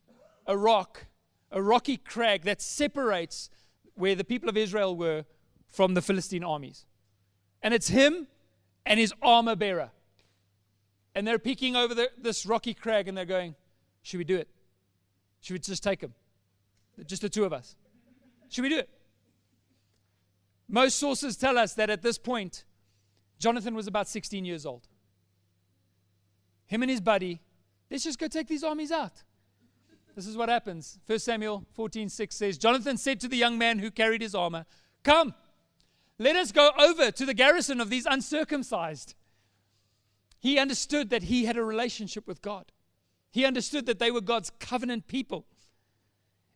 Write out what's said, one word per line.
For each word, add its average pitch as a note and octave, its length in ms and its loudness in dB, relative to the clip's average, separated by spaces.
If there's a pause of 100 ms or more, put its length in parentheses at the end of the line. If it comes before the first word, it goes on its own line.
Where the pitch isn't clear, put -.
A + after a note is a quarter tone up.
(460)
a G3 100 0
rock, G#3 500 2 (440)
a F#3+ 100 -4
rocky A#3 360 2
crag G#3+ 460 0
that G3+ 200 -2
separates B3+ 880 -4 (440)
where F#3+ 200 0
the F3+ 80 -2
people A#3+ 260 -4
of G3+ 80 0
Israel G3+ 400 0
were D#3+ 280 -2 (440)
from F#3+ 240 2
the F3 80 2
Philistine F3+ 440 -2
armies. D3 420 -8 (760)
And A3 140 2
it's G#3 140 0
him C#4 400 4 (580)
and G#3+ 120 6
his A3 220 4
armor A#3 360 6
bearer. E3+ 340 -2 (1200)
And G3+ 120 -4
they're A3+ 140 2
peeking B3+ 360 -2
over A#3+ 180 2
the, A#3+ 220 2
this A3+ 300 -4
rocky A#3 260 0
crag G#3 360 -2
and F#3+ 100 -6
they're F3+ 80 -6
going, F3+ 280 -4 (480)
"Should - 160 -10
we F3 60 -6
do F#3 120 0
it? D#3 120 -4 (920)
Should - 120 -12
we F#3 60 -6
just F#3+ 240 -8
take G3 180 -2
him? C3+ 140 -12 (880)
Just F#3 160 -10
the G#3 80 -2
two G#3+ 160 0
of E3+ 80 0
us. B2+ 240 -10 (720)
Should B3 140 -4
we C#4 80 0
do D#4 80 0
it?" - 100 -4 (1800)
Most B3+ 300 4
sources C#4 380 -2
tell B3+ 220 2
us G#3+ 160 2
that G#3+ 160 0
at G3 100 -2
this A#3 160 -2
point, A3 480 -8 (720)
Jonathan A#3 360 -2
was G#3+ 120 -6
about G3+ 220 -2
sixteen G3 360 -8
years E3 200 -8
old. B2 240 -14 (1800)
Him A3+ 160 -2
and C4 80 0
his B3 120 -2
buddy, F#3 380 0 (500)
"Let's C4 140 -6
just E4 140 -6
go D#4+ 100 -4
take D#4+ 180 -4
these D#4 180 -4
armies D#4 280 -4
out." D4 320 -6 (920)
This F#3+ 120 -12
is A3 100 -12
what A3+ 120 0
happens. G3+ 580 -4
First A3 180 -2
Samuel G#3+ 480 -4
fourteen A3 360 -8
six - 280 -8
says, G3 200 -2
"Jonathan A#3+ 400 2
said C4+ 240 -2
to B3 80 -8
the B3+ 80 -4
young A#3+ 220 2
man A#3 220 2
who G#3+ 100 -4
carried A3+ 320 0
his G#3 120 -6
armor, E3+ 300 -2 (380)
'Come, D4+ 320 6 (840)
let C4+ 160 4
us F4 160 0
go D4 280 8
over D4+ 320 6
to C4 160 -4
the C4 80 0
garrison C#4 460 4
of G#3 100 -4
these B3 160 -2
uncircumcised.'" C4 1080 -2 (1200)
He C4+ 200 2
understood C4+ 520 0
that G#3+ 140 0
he A#3+ 200 0
had A#3 120 -2
a A#3 80 -2
relationship A3 600 -6
with E3+ 140 -12
God. G3+ 300 -12 (600)
He B3+ 140 0
understood C4 420 -2
that A3+ 120 0
they A#3+ 120 0
were A#3+ 100 -2
God's G#3+ 300 -2 (100)
covenant B3 480 -4
people. A3+ 360 -8 (1120)